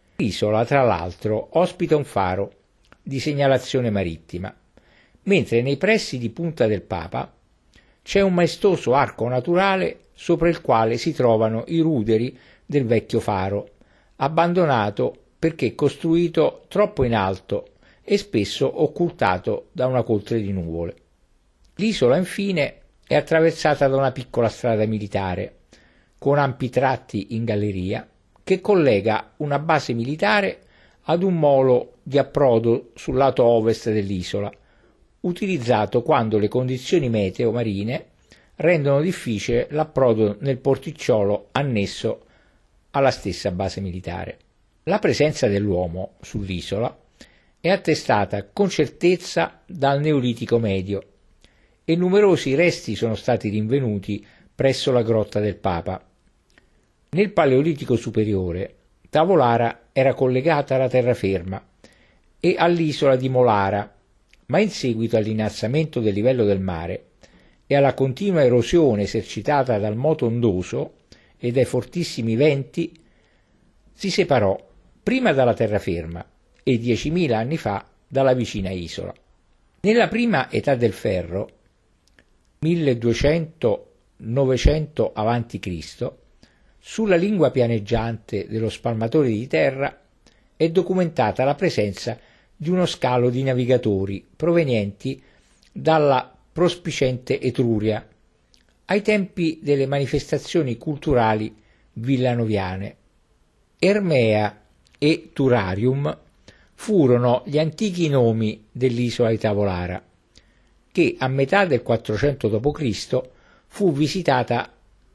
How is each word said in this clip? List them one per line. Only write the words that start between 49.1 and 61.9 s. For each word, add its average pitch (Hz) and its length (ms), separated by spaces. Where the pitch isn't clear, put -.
dal 139 360
Neolitico 123 580
medio 98 460
e 160 100
numerosi 180 600
resti 160 420
sono 113 180
stati 117 340
rinvenuti 107 800
presso 135 380
la 123 120
Grotta 107 380
del 104 160
Papa. 95 480
Nel 196 220
Paleolitico 139 640
superiore, 98 800
Tavolara 131 840
era 131 220
collegata 135 600
alla 131 140
terraferma 101 760